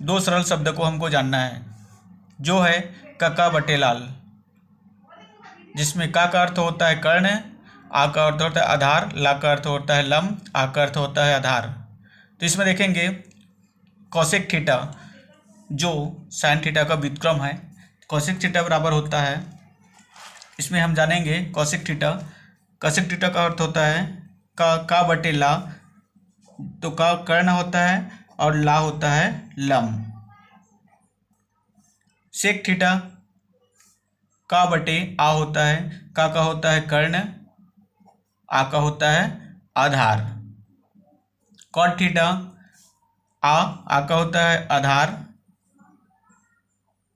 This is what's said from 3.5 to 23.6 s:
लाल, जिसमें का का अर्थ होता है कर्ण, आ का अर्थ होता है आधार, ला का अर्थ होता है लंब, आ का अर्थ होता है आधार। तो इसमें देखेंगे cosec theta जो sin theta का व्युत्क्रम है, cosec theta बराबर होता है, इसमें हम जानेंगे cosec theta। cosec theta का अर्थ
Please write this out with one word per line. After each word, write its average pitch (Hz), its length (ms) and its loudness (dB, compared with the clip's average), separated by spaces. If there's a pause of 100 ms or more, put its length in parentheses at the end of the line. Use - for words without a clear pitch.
लाल, 123 400 0 (1600)
जिसमें 160 360 -4
का 175 140 4
का 180 160 2
अर्थ 175 160 -2
होता 170 280 0
है 160 80 4
कर्ण, 185 600 0 (400)
आ 143 120 4
का 156 200 2
अर्थ 151 160 0
होता 165 180 0
है - 60 2
आधार, 147 500 0
ला 143 160 2
का 147 200 2
अर्थ 143 140 -2
होता 143 280 -2
है 143 80 2
लंब, 160 420 -2 (120)
आ 131 100 0
का 143 160 0
अर्थ 139 140 -2
होता 143 280 -2
है 143 100 2
आधार। 131 320 0 (760)
तो 170 60 -4
इसमें 185 200 0
देखेंगे 185 580 0 (920)
cosec 165 340 0
theta 143 360 0 (840)
जो 151 440 -4 (180)
sin 151 260 2
theta 156 280 0
का 165 60 2
व्युत्क्रम 143 480 -2
है, - 300 -8 (420)
cosec 151 220 -2
theta 175 260 0
बराबर 160 300 0
होता 151 300 0
है, 143 380 -6 (960)
इसमें 180 220 -2
हम 165 140 2
जानेंगे 165 640 0
cosec 151 220 -2
theta। 151 380 -2 (640)
cosec 180 260 0
theta 180 240 -2
का 170 100 2
अर्थ 165 160 -2